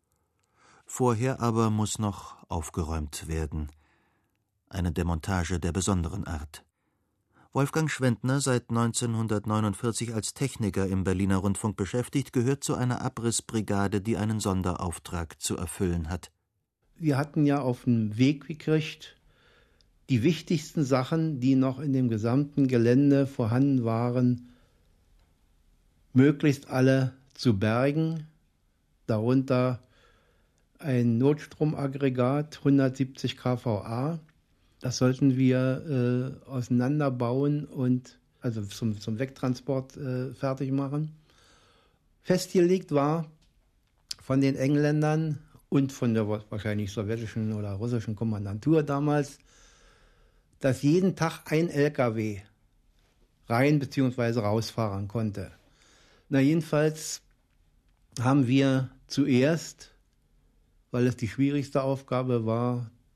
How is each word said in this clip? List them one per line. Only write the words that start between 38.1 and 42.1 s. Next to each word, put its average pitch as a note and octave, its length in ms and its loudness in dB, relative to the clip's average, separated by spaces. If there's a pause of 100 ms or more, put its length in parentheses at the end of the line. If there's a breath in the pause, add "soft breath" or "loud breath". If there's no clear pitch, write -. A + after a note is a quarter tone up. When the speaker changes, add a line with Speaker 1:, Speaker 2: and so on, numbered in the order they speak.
Speaker 2:
also A2+ 220 -6
zum, G#2 380 -6
zum A2 180 -6
Wegtransport, C3 800 -6
äh, C3 380 -6
fertig C3+ 360 -4
machen. C#3 460 -4 (1080 soft breath)